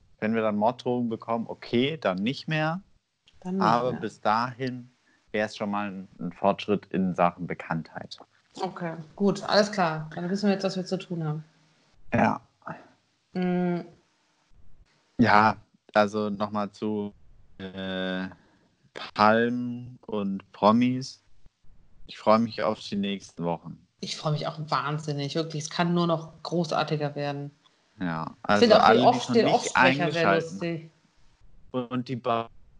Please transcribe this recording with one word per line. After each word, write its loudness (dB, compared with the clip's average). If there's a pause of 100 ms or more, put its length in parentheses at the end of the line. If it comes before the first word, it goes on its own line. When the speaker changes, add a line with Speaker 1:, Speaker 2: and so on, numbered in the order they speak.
(200)
Speaker 1:
Wenn -2
wir 0
dann 0
Morddrohungen 0
bekommen, -4
okay, -2
dann -2
nicht -4
mehr. -2 (600)
Speaker 2:
Dann -8
nicht 2
Speaker 1:
Aber 2
Speaker 2:
mehr. -8
Speaker 1:
bis -10
dahin -2 (440)
wär's -2
schon -4
mal -4
ein, -12 (100)
ein -8
Fortschritt 0
in 0
Sachen 0
Bekanntheit. -8 (440)
Speaker 2:
Okay, -6 (240)
gut, 0
alles 4
klar. -2
Dann -6
wissen 0
wir 4
jetzt, 0
was -2
wir -4
zu -4
tun -6
haben. -4 (720)
Speaker 1:
Ja. 2 (920)
Speaker 2:
Mm. 0 (1400)
Speaker 1:
Ja, 6 (360)
also 2
nochmal -4
zu, -6 (440)
äh, -6 (840)
Palm 2
und -4
Promis. 2 (840)
Ich -20
freue 6
mich -2
auf 0
die -8
nächsten -4
Wochen. -4 (220)
Speaker 2:
Ich -10
freue -4
mich -4
auch -6 (120)
wahnsinnig, -4
wirklich. -4
Es -12
kann 0
nur 2
noch -4
großartiger -2
werden. -6 (480)
Speaker 1:
Ja, -4
Speaker 2:
Ich -16 (140)
Speaker 1:
also 4
Speaker 2:
finde 8
auch 6
Speaker 1:
alle, 8
Speaker 2:
die 4
Speaker 1:
die 6
Speaker 2:
Off-, 4
Speaker 1:
schon -4
Speaker 2:
den 6
Speaker 1:
nicht 4
Speaker 2:
Offsprecher 2
sehr 2
Speaker 1:
eingeschalten. 2
Speaker 2:
lustig. -6 (840)
Speaker 1:
Und -4
die -4
Bauern -2 (300)